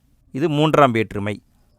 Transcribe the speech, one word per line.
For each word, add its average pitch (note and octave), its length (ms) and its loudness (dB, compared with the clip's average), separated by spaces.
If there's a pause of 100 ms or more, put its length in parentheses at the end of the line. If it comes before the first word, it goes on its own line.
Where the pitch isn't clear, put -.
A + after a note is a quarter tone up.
(340)
இது C#3 160 -2
மூன்றாம் D3 460 2
வேற்றுமை. G#2 380 -4 (440)